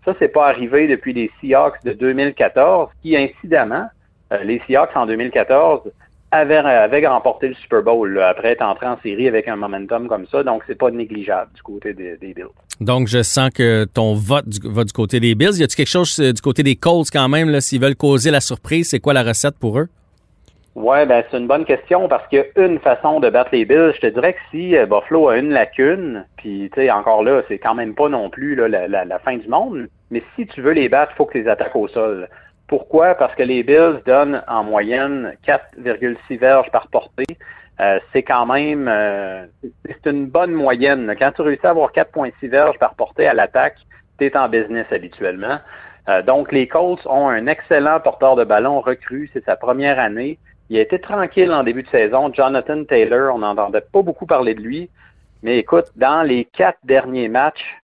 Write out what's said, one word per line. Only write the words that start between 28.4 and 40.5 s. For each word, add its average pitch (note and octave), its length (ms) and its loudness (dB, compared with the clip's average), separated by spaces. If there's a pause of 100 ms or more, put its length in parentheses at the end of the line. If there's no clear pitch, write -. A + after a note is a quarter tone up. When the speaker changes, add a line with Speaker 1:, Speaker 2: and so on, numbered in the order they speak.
Speaker 1:
là, A#2 140 0
la, F#2 200 -2
la, G2 160 -2
la F2+ 140 -8
fin B2+ 180 -6
du G#2+ 120 -12
monde, D#3 400 -4 (220)
mais A#2 120 -6 (120)
si A3+ 120 -8
tu - 160 -16
veux D3 100 2
les C#3+ 160 0
battre, C#3+ 260 2
faut D3 120 0
que - 60 -16
tu A#2+ 100 -4
les A2+ 60 -2
attaques - 280 -2
au G#2 120 -2
sol. G#2+ 380 -4 (420)
Pourquoi ? D#3+ 460 2
Parce C3+ 200 0
que - 80 -2
les B2+ 200 0
Bills D3+ 440 4
donnent C#3+ 420 2
en A2+ 160 -2
moyenne A2+ 680 -4 (100)
quatre C#3+ 220 -2 (100)
virgule A#2+ 400 -4 (100)
six B2 120 -8
verges C3 320 4
par - 180 -2
portée. - 480 -6 (440)
Euh, G2 180 2 (160)
c'est C3 80 2
quand A#2+ 240 0
même, C#3+ 420 -2
euh, G2+ 560 -4 (160)
c'est, - 120 -16 (300)
c'est D3+ 80 -2
une C#3+ 140 -4
bonne E3 280 -4